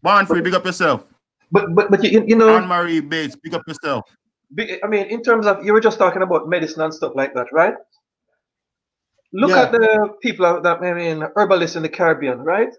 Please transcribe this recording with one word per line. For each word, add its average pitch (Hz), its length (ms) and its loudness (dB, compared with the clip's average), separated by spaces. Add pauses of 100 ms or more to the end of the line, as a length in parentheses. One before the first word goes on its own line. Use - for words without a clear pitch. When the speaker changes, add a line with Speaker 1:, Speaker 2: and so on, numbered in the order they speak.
Speaker 1:
Born 196 240 2
Free, 170 140 0
Speaker 2:
But 165 40 -6
Speaker 1:
big 180 100 -2
up 180 100 -2
yourself. 175 400 -2 (460)
Speaker 2:
But, 185 240 0
but, 202 160 2
but 196 140 4
you, 214 220 4
you 226 100 4
know 220 200 6
Speaker 1:
Anne-Marie 175 440 0
Bates, 147 360 -6
big - 180 -12
up - 120 -6
yourself. 143 380 -6 (500)
Speaker 2:
Be-, 180 280 -8
I - 60 -6
mean, 202 180 0
in 226 160 -8
terms 226 240 2
of, 190 180 0
you 208 80 0
were 220 80 6
just 220 180 0
talking 185 240 0
about 160 260 -2
medicine 160 340 -4
and 156 100 -4
stuff 143 220 -8
like 135 200 -4
that, 123 180 -6
right? 170 220 2 (1600)
Look 208 180 0
Speaker 3:
Yeah. 277 120 4
Speaker 2:
at 226 100 0
the 220 500 2
people 180 380 0
that, 170 220 0
I 180 120 -4
mean, 160 300 -6 (120)
herbalists 180 400 0
in 160 60 -6
the 160 60 -4
Caribbean, 139 520 -2
right? 190 280 -2 (100)